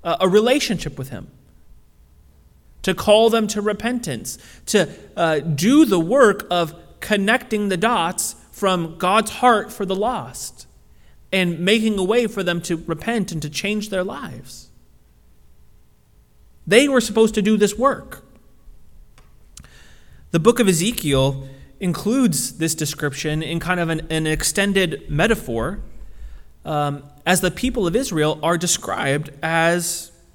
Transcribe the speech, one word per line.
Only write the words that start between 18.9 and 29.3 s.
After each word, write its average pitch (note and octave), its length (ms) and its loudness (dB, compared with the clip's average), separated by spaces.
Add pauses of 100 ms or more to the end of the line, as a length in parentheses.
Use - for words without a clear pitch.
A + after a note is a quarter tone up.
The E3+ 80 2
book A#3+ 200 4
of A3 80 4
Ezekiel D3 800 0 (320)
includes G#3 760 0
this D#3+ 180 -2
description D3+ 680 -4
in D#3+ 180 -4
kind F3 200 -2
of E3+ 80 -2
an, D#3+ 220 -2
an D#3+ 180 -2
extended F#3 840 0
metaphor, D3 720 -2 (840)
um, C#3+ 380 -4 (220)
as F3+ 140 4
the F#3 120 0
people B3 360 -2
of E3 80 -2
Israel D#3 480 0
are E3+ 140 2
described D3 720 -2 (120)